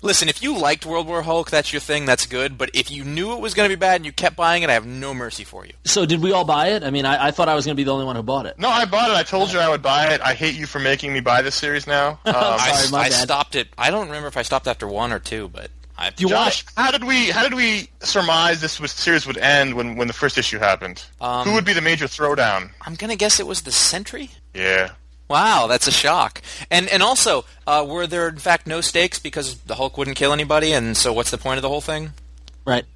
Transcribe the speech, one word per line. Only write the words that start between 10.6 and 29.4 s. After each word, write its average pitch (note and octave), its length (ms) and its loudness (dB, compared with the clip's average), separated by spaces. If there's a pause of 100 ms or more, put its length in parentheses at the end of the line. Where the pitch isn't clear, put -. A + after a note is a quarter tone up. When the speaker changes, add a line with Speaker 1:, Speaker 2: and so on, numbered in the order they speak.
Speaker 3:
for C#3+ 140 -8
making C#3 340 0
me C3+ 80 0
buy B2 220 4
this C#3 120 -2
series D3 320 -2
now. C#3+ 340 0
Speaker 2:
<laughs> - 40 -8
Speaker 3:
Um, G#3+ 100 2
Speaker 1:
I B2 380 2
Speaker 2:
Sorry, C3+ 180 2
my C#3 140 0
Speaker 1:
I C3 40 2
Speaker 2:
bad. B2+ 40 2
Speaker 1:
stopped C#3 420 0
it. B2 120 -2 (100)
I C3 140 2
don't G3+ 160 -2
remember D3 200 -8
if C3+ 100 -10
I B2 40 -2
stopped C3 260 -2
after A#2 200 -4
one A2 260 -2
or G2 60 -4
two, A2 300 -8
but - 200 -14 (300)
I F2 120 -2
Speaker 2:
Do F#3 140 -2
you F#3 80 4
want A#3+ 200 2
Speaker 3:
Josh, - 120 -6 (120)
how B3+ 140 2
did B3+ 120 -2
we, B3 260 2
how A3 140 2
did C4 100 0
we A3+ 360 -2 (100)
surmise E3 640 2
this D#3 180 -6
was, D3 140 -6
series D#3+ 340 0
would C3 100 -6
end C3+ 360 4
when, A#2+ 240 -4
when A#2+ 100 0
the A#2 60 -6
first - 240 0
issue A2+ 200 -2
happened? F#2+ 460 0 (160)
Speaker 1:
Um, B2 260 -2
Speaker 3:
Who G#3 100 0
would G#3 100 2
be G3 80 0
the E3 80 2
major D#3 240 0
throwdown? B2 640 0 (120)
Speaker 1:
I'm E3 140 -12
gonna G#3+ 220 -6
guess G#3 240 2
it F#3 40 -4
was - 180 -6
the - 100 -6
Sentry? - 580 -2 (220)
Speaker 3:
Yeah. - 380 2 (360)
Speaker 1:
Wow, D#3+ 400 4
that's B2 200 2
a C3+ 40 2
shock. - 500 2 (300)
And, F3+ 160 2
and F#3 160 2
also, G#3+ 400 2 (240)
uh, D3 200 2
were E3+ 200 -4
there E3+ 220 -2
in D#3+ 80 -10
fact E3+ 280 2
no D#3+ 140 -4
stakes F3 400 0
because C3+ 400 -8